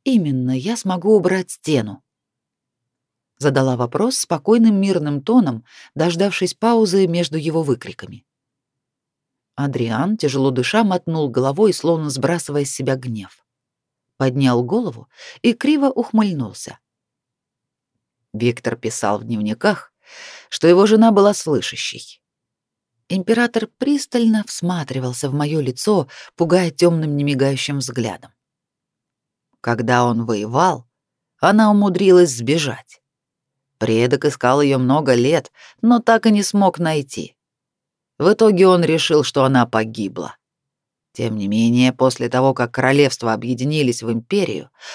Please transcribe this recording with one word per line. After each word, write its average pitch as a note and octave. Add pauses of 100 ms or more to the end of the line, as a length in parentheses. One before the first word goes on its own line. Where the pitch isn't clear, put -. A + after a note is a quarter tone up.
именно D3
я C3+
смогу F#3
убрать F#3
стену?» A2 (1400)
задала C3+
вопрос D#3
спокойным G#3+
мирным D#3
тоном, D3 (300)
дождавшись F3
паузы G#3+
между E3+
его D#3+
выкриками. A#2+ (1300)
Адриан, C3+
тяжело C#3
дыша, B2+
мотнул E3+
головой, C#3
словно D#3+
сбрасывая D3
с C3+
себя C3+
гнев. A2+ (720)
Поднял C3
голову D3 (340)
и A#3
криво C#4
ухмыльнулся. G3+ (1500)
Виктор A#2
писал G#2+
в A2+
дневниках, A2+ (560)
что -
его F3+
жена A3
была G3+
слышащей. - (840)
Император A3 (100)
пристально A#3+
всматривался C#3
в C3+
мое D3+
лицо, C#3+ (260)
пугая E3+
темным D#3+
немигающим C#3
взглядом. A2+ (1300)
Когда A#2+
он A#2
воевал, A#2+ (520)
она G#3
умудрилась F#3
сбежать. C3 (760)
Предок A#2+
искал C#3
ее C#3
много C3
лет, C3+ (300)
но A#3
так A3+
и A3+
не G#3
смог G3
найти. D#3 (840)
В E3+
итоге G3+
он F3+
решил, D3+
что C3+
она C3
погибла. A2 (760)
Тем A2
не G2
менее, A#2
после B2+
того, C3
как A#2+
королевства C3
объединились B2
в A2+
империю, A#2 (240)